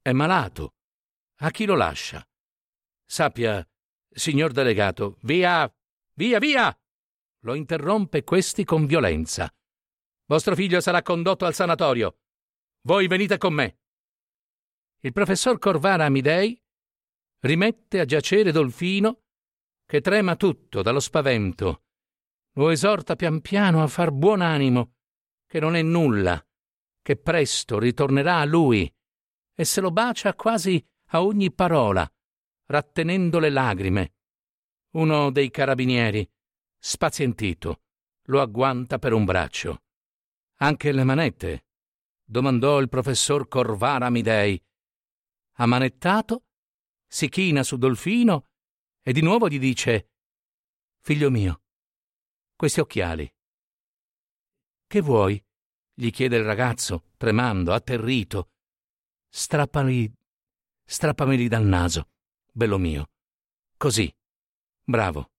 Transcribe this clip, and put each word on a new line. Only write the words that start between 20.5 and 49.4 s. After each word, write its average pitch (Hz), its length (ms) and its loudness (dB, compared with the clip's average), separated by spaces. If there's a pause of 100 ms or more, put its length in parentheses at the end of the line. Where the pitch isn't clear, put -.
dallo 120 160 2
spavento. 107 840 -2 (680)
Lo 147 160 2
esorta 180 460 0
pian 160 260 -2
piano 190 400 2
a 151 60 2
far 165 240 0
buon 180 300 2
animo, 135 560 0 (500)
che 165 120 -4
non 160 160 0
è 165 60 2
nulla, 117 580 2 (640)
che - 160 -2
presto 143 640 -2
ritornerà 139 600 2
a 147 60 0
lui, 139 440 2 (640)
e 165 120 -2
se - 160 -2
lo 190 100 0
bacia 220 440 -2
quasi 190 520 -2 (260)
a 170 100 2
ogni 202 280 0
parola, 117 580 2 (580)
rattenendo 170 720 -2
le 156 100 2
lagrime. 98 640 0 (800)
Uno 151 400 0
dei 135 180 0
carabinieri, 123 800 0 (480)
spazientito, - 1040 -4 (440)
lo 135 140 2
agguanta 127 600 -2
per 117 140 0
un 107 120 4
braccio. 90 580 -4 (760)
"Anche 147 340 0
le 135 120 0
manette?" 131 640 -2 (580)
domandò 131 560 2
il 131 80 0
professor 131 600 -2
Corvara 123 580 -2
Amidei. 107 580 0 (920)
Ammanettato, 131 880 0 (600)
si - 220 -4
china 170 340 0
su 131 140 -4
Dolfino 165 720 0 (540)
e 131 100 -4
di 143 100 2
nuovo 196 280 2